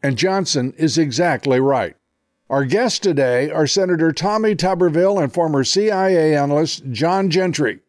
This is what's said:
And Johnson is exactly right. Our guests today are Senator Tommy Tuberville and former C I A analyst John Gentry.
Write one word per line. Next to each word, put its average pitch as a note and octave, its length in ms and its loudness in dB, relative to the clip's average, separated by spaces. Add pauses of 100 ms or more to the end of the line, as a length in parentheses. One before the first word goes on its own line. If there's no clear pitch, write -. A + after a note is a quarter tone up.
And C3+ 160 -2
Johnson D#3+ 600 -2
is D#3 200 0
exactly C#3+ 640 0
right. C3 380 0 (520)
Our C#3 160 0
guests G3+ 360 0
today C#3 500 0
are D#3 160 0
Senator E3 460 0
Tommy G#3+ 420 0
Tuberville F3+ 680 0
and C#3 140 -4
former D#3 300 0
C G#3 260 0
I F#3+ 200 0
A D#3 260 2
analyst C#3+ 560 -2
John F3 380 0
Gentry. D#3+ 580 -2